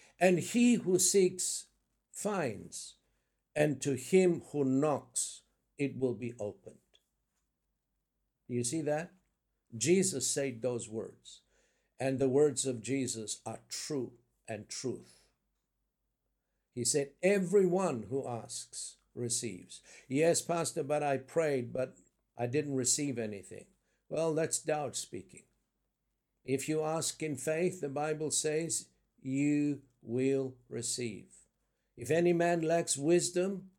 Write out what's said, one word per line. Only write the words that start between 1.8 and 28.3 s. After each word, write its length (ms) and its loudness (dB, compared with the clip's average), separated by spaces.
finds. 840 -6
And 280 4
to 100 2
him 480 4
who 140 2
knocks, 800 0
it 220 -2
will 160 2
be 240 -8
opened." 380 -10
Do 80 -4
you 80 0
see 180 -2
that? 320 -2
Jesus 520 2
said 360 -2
those 260 -4
words. 520 -12
And 200 -2
the 100 4
words 380 4
of 160 -4
Jesus 600 -4
are 260 -8
true 440 -6
and 220 -8
truth. 520 -8
He 100 -4
said, 280 0
"Everyone 800 4
who 240 -4
asks 680 -10
receives." 640 -6
"Yes, 360 4
Pastor, 400 -2
but 180 -2
I 160 0
prayed, 560 -2
but 240 -6
I 80 -2
didn't 300 -2
receive 420 0
anything." 480 -8
Well, 260 -2
that's 240 0
doubt 360 -4
speaking. 500 -12
If 240 -2
you 140 0
ask 400 -4
in 120 -4
faith, 460 -2
the 80 -4
Bible 400 -4
says, 600 -2